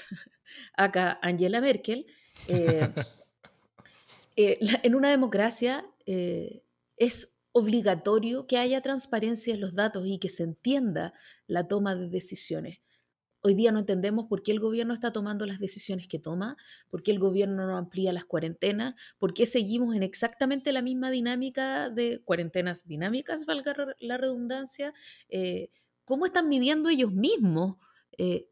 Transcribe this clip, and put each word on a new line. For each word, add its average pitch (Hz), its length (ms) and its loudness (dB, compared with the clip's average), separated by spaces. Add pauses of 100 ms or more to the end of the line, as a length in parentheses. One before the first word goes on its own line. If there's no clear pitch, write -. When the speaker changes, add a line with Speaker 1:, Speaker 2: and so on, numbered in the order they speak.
Speaker 1:
<laughs> - 640 -18
acá 185 480 2
Angela 180 400 2
Merkel, 254 460 0 (420)
eh, 165 400 4
Speaker 2:
<laughs> - 1500 -12
Speaker 1:
eh, 202 260 6
la, 220 200 2
en 240 120 6
una 269 160 4
democracia, 240 720 2 (220)
eh, 175 560 -4 (380)
es - 380 0 (140)
obligatorio 220 960 2
que 254 100 4
haya 247 220 2
transparencia 233 760 -2
en 202 60 -6
los 185 160 -4
datos 202 280 0
y 190 140 -2
que 185 100 -4
se 170 140 -4
entienda 175 720 0 (320)
la 175 220 -2
toma 202 260 0
de 180 140 -6
decisiones. 175 720 -8 (600)
Hoy 202 140 4
día 226 160 4
no 214 80 2
entendemos 208 480 -2
por 196 160 -2
qué - 80 -4
el 214 80 0
gobierno 226 360 -2
está 233 180 -4
tomando 208 340 -4
las 196 140 -8
decisiones 190 480 -8
que 156 100 -6
toma, 185 380 -6 (340)
por 180 140 -10
qué 214 80 2
el 202 80 2
gobierno 190 480 2
no 185 80 -2
amplía 185 360 -2
las 175 120 -4
cuarentenas, 196 720 -2 (200)
por 180 160 0
qué 226 140 4
seguimos 233 480 0
en 202 80 0
exactamente 262 680 -2
la 262 100 0
misma 254 300 -2
dinámica 262 760 -2
de 233 360 -2
cuarentenas 175 640 -2
dinámicas, 233 580 -4
valga 285 280 -2
re-, 277 260 -6
la 240 160 -6
redundancia. 262 760 -4 (360)
Eh, 185 420 -4 (340)
¿cómo 277 220 0
están 359 220 2
midiendo 294 400 4
ellos 262 240 4
mismos, 196 640 2 (420)
eh, 180 320 -2